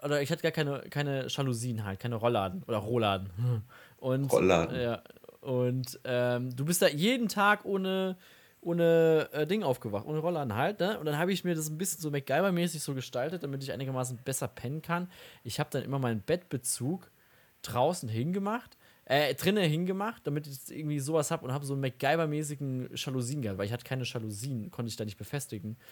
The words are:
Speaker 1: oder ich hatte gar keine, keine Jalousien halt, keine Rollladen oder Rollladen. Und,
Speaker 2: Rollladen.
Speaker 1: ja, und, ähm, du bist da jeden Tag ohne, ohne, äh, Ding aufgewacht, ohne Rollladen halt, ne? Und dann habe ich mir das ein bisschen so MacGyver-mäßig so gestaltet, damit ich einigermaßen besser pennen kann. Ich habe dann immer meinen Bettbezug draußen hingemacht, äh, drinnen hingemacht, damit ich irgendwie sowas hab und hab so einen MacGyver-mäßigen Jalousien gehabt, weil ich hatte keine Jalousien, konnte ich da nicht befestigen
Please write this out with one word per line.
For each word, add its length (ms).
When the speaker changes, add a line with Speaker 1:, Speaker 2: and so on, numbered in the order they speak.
Speaker 1:
oder 200
ich 80
hatte 120
gar 100
keine, 280
keine 380
Jalousien 560
halt, 160
keine 160
Rollladen 500
oder 120
Rollladen. 520
Und, 340
Speaker 2:
Rollladen. 480
Speaker 1:
ja, 220
und, 640
ähm, 500
du 100
bist 180
da 60
jeden 400
Tag 360
ohne, 520
ohne, 720
äh, 140
Ding 180
aufgewacht, 420
ohne 140
Rollladen 340
halt, 260
ne? 180
Und 80
dann 120
habe 140
ich 120
mir 120
das 120
ein 100
bisschen 220
so 100
MacGyver-mäßig 680
so 140
gestaltet, 480
damit 220
ich 80
einigermaßen 520
besser 220
pennen 360
kann. 260
Ich 160
habe 140
dann 100
immer 160
meinen 220
Bettbezug 920
draußen 460
hingemacht, 680
äh, 300
drinnen 340
hingemacht, 580
damit 200
ich 120
irgendwie 320
sowas 300
hab 120
und 100
hab 120
so 100
einen 80
MacGyver-mäßigen 1120
Jalousien 480
gehabt, 160
weil 80
ich 60
hatte 120
keine 200
Jalousien, 680
konnte 200
ich 60
da 80
nicht 140
befestigen 580